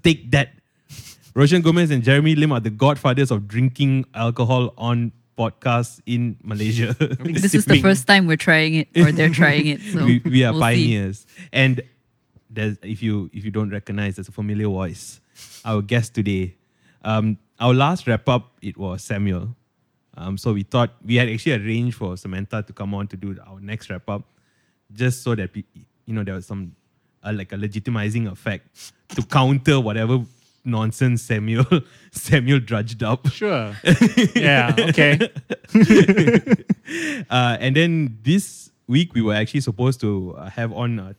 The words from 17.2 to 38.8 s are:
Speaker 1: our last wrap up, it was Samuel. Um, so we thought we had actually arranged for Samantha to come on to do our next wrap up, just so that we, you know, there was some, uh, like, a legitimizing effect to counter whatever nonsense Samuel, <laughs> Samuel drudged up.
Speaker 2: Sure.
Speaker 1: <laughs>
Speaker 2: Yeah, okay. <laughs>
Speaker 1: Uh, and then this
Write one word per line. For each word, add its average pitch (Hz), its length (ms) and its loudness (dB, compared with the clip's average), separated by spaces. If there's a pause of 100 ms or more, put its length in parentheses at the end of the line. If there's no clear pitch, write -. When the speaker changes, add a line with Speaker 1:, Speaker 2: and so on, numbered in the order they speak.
Speaker 1:
our 123 120 4
last 143 340 0
wrap 113 200 -2
up, 123 240 -2 (100)
it 98 160 -10
was 92 260 -8
Samuel. 101 520 -4 (600)
Um, 92 200 -8
so 117 140 -2
we 101 120 -2
thought 120 320 -2 (100)
we 117 100 -2
had 123 140 2
actually 113 240 -4
arranged 113 420 -4
for 90 220 -8
Samantha 98 460 -10
to - 100 -20
come 101 200 -10
on 101 140 -8
to 98 100 -16
do 98 200 -12 (100)
our 95 140 -20
next 104 280 -12
wrap 95 200 -10
up, 101 140 -8 (680)
just 123 320 -4
so 120 120 -4
that 95 200 -8
we, 101 80 -12 (420)
you 113 80 -10
know, 110 120 -4
there 98 80 -8
was 92 120 -12
some, 95 300 -12 (480)
uh, 107 100 -8
like, 98 200 -8
a - 20 -10
legitimizing 107 760 -4
effect - 600 -12 (240)
to 127 80 -2
counter 135 560 2
whatever 113 400 0 (460)
nonsense 117 560 -2
Samuel, 113 440 0 (260)
<laughs> - 200 -20
Samuel 139 480 0
drudged 110 440 -6
up. 120 260 -2
Speaker 2:
Sure. 123 460 -4 (300)
Speaker 1:
<laughs> 220 300 2
Speaker 2:
Yeah, 143 400 2 (140)
okay. 156 400 4 (440)
<laughs> 214 920 6 (640)
Speaker 1:
Uh, 120 320 0
and 135 140 -2
then 160 480 0
this - 480 -2 (160)